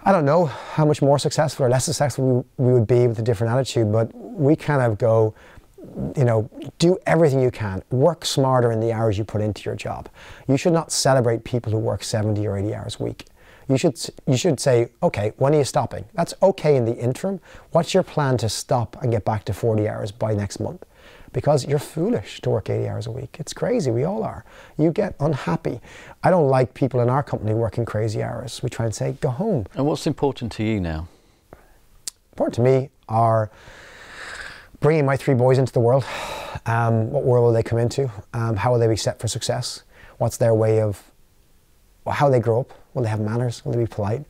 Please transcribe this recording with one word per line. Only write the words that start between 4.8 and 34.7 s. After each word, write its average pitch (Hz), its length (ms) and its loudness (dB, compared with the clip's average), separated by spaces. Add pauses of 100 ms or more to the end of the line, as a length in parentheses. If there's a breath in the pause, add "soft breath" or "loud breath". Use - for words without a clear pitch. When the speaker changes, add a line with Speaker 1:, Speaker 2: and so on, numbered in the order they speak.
Speaker 1:
of 117 160 2
go, 113 360 4 (840 loud breath)
you 135 80 4
know, 113 240 2 (300)
do 180 260 4
everything 160 340 4
you 127 120 4
can. 95 400 -6
Work 147 340 2
smarter 131 460 2
in 110 80 0
the 113 120 0
hours 113 260 0
you 110 60 -2
put 104 180 -4
into 107 220 -4
your 110 120 -6
job. - 340 -10 (380 loud breath)
You 135 100 4
should 175 160 2
not 160 180 0
celebrate 123 520 2
people 117 280 -4
who 110 60 0
work 110 260 -2
seventy 107 440 -2
or 101 100 -4
eighty 101 160 -4
hours 107 260 -10
a - 40 -6
week. 117 240 -8 (400 loud breath)
You 135 100 2
should, 156 220 0 (280)
you 131 100 4
should 147 220 0
say, 120 300 2 (120)
"Okay, 110 360 -2
when 139 160 2
are 156 40 4
you 143 60 4
stopping?" 113 500 -4
That's 170 280 -4
okay 185 340 4
in 123 100 2
the 117 100 -2
interim. 175 440 -4 (320 loud breath)
What's - 220 0
your 180 100 4
plan 135 340 0
to 110 120 -2
stop - 520 -4
and 123 100 -2
get 113 140 -2
back 107 200 -2
to 107 80 -4
forty 107 340 0
hours 110 240 -8
by 110 220 -4
next 104 260 -6
month? - 240 -8 (500 loud breath)
Because 143 320 0
you're 143 140 -2
foolish 165 600 -6
to - 80 -4
work 117 200 -2
eighty 110 180 -2
hours 107 180 -8
a 113 60 -10
week. 120 280 -12
It's - 140 -10
crazy, 196 380 -2
we 117 120 0
all 202 200 -4
are. 120 200 -10 (340 loud breath)
You 156 140 2
get 196 280 -4
unhappy. 143 640 -4 (420 loud breath)
I 156 80 4
don't 170 160 4
like 131 260 2
people 127 280 -2
in 120 80 2
our 131 120 2
company 107 320 -4
working 113 320 -2
crazy 110 380 -4
hours. 117 400 -10
We - 60 -4
try - 160 -4
and 113 100 -4
say, 131 260 -4
"Go 147 80 0
home." 139 460 -2
Speaker 2:
And 135 100 0
what's 156 220 -2
important 127 460 -2
to 110 100 -4
you 107 160 0
now? 82 280 -4 (1300 soft breath)
Speaker 1:
Important 294 220 -2
to 117 60 0
me 131 280 4 (180)
are 113 440 2 (1300 loud breath)